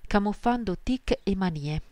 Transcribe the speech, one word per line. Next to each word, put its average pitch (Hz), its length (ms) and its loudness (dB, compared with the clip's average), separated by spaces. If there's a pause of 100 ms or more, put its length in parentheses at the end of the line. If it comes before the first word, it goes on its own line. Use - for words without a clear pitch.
camuffando 208 760 0
tic - 400 0
e 196 140 0
manie, 156 560 -2